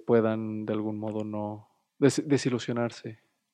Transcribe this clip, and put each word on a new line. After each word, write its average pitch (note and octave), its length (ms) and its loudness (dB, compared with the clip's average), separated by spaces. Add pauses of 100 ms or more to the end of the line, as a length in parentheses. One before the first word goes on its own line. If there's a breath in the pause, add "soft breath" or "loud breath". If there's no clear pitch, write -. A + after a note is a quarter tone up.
puedan A2 600 2
de A2 60 -2
algún G#2+ 260 -4
modo G#2+ 240 -4
no G#2+ 480 -8 (260)
des-, C#3 300 6
desilusionarse. A#2+ 880 0 (360)